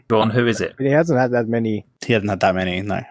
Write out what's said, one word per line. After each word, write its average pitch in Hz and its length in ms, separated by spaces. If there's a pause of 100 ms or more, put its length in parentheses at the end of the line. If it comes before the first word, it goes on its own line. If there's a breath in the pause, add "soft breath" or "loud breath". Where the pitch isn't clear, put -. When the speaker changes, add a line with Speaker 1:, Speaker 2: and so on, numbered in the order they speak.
Speaker 1:
Go 110 140
on, 110 80
who 120 180
is 107 140
it? - 160
Speaker 2:
But 135 80
he 135 80
hasn't 156 260
had 127 120
that 117 180
many. 113 360 (200)
Speaker 3:
He 123 80
hasn't 104 160
had 95 120
that 95 140
many, 92 260
no. 101 300